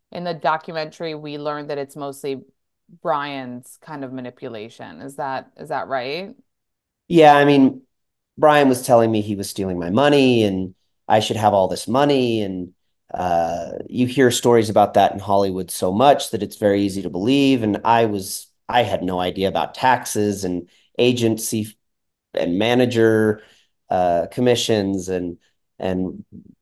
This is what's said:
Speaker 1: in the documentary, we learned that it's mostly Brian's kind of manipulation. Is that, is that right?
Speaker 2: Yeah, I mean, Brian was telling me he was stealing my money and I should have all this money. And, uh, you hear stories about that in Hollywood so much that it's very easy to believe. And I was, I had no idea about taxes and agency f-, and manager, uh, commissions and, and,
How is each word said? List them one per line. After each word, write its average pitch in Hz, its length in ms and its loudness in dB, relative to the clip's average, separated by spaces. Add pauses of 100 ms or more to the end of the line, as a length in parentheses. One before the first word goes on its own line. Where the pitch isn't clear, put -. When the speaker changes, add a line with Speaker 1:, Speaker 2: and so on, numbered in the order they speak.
(120)
Speaker 1:
in 175 120 -10
the 175 100 -6
documentary, 160 840 -6
we 147 220 -12
learned 147 320 -8
that 143 80 -8
it's 139 180 -10
mostly 139 460 -10 (600)
Brian's 139 800 -6
kind 147 220 -14
of 127 100 -12
manipulation. 117 880 -14
Is 139 140 -16
that, 135 420 -10
is 151 120 -16
that 120 180 -8
right? 135 480 -8 (720)
Speaker 2:
Yeah, 156 280 8
I 143 100 6
mean, 139 360 4 (560)
Brian 147 320 6
was 123 160 -2
telling 117 260 4
me 107 100 0
he 104 140 -6
was 98 140 -8
stealing 92 300 -6
my 87 100 -6
money 131 540 4
and 95 320 -4 (320)
I 110 120 4
should 107 180 -4
have 107 160 2
all 95 140 4
this 87 200 -8
money. 127 540 0
And, 92 320 -8 (400)
uh, 85 600 -4 (160)
you 123 180 -2
hear 127 240 4
stories 117 380 2
about 104 240 2
that 98 180 4
in 101 80 -10
Hollywood 98 520 -2
so 92 200 -4
much 139 400 2
that 101 120 -6
it's - 120 -10
very 101 260 0
easy 98 200 -4
to 90 80 -8
believe. 131 540 0
And 104 200 -2
I 117 220 4
was, 101 420 -8 (220)
I 120 140 2
had 90 200 -4
no 92 160 -4
idea 92 300 -2
about 82 260 -4
taxes 104 680 -2
and 90 240 -6 (280)
agency 113 680 0
f-, 107 120 -14 (680)
and 87 180 -2
manager, 113 840 2 (460)
uh, 87 420 0
commissions 104 800 0
and, 90 280 -6 (420)
and, 92 460 -6 (360)